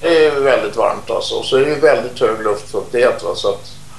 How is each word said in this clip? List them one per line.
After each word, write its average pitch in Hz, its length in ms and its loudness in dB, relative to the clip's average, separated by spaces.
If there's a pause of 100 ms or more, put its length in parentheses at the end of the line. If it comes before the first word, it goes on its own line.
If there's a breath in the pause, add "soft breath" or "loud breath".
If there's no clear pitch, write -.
Det 160 260 4
är 143 140 2
väldigt 113 360 2
varmt, 104 340 -2
alltså. 110 320 -4
Så 135 140 0
är 131 40 6
det 143 100 2
ju 143 100 -2
väldigt 127 400 2
hög 113 240 0
luftfuktighet, 107 800 -2
va? - 120 -4
Så - 140 -4
att - 220 -6 (280 soft breath)